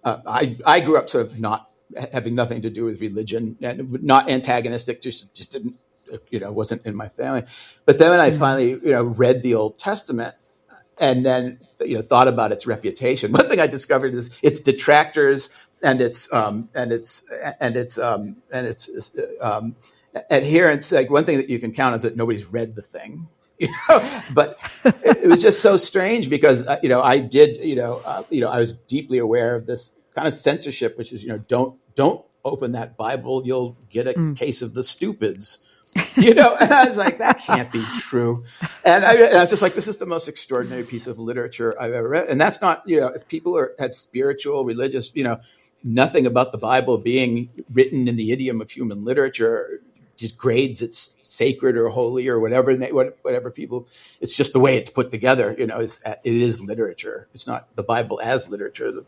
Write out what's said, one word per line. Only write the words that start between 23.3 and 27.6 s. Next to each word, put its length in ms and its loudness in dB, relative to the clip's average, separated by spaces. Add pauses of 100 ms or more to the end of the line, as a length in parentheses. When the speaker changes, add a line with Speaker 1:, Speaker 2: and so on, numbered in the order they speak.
Speaker 1:
<laughs> 160 -20
you 100 -4 (200)
know. 320 4 (120)
But 260 2 (260)
it, 380 4
it 40 4
was 140 8
just 200 4
so 160 6
strange 520 -2
because, 380 4
uh, 160 -2
you 60 -2
know, 120 4
I 180 4
did, 440 4